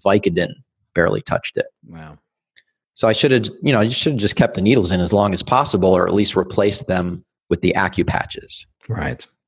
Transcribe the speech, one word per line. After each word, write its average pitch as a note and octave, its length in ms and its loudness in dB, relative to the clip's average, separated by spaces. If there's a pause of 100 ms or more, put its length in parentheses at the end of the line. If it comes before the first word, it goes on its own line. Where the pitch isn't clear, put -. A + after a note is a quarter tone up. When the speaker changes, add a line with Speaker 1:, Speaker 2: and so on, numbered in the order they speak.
Speaker 1:
Vicodin F#2 480 0 (420)
barely E2 260 0
touched - 360 -6
it. - 80 -4 (200)
Speaker 2:
Wow. E3 320 -20 (760)
Speaker 1:
So A2+ 160 0
I A2 40 2
should C#3 180 2
have, A2+ 180 2 (120)
you C#3+ 120 2
know, A2 80 4
you A2+ 100 0
should D3 220 -2
have A2 80 -2
just G2+ 160 -2
kept - 160 2
the F#2 80 -4
needles G2 300 4
in F#2 100 0
as F2 100 0
long G2+ 220 2
as F2+ 100 -2
possible, A#2 460 2
or F2+ 180 4
at F2 60 -2
least G2+ 240 0
replaced G2+ 500 -2
them F2+ 380 -4 (240)
with E2+ 100 0
the F2 160 2
acupatches. - 920 -4 (220)
Speaker 2:
Right. - 400 -8 (200)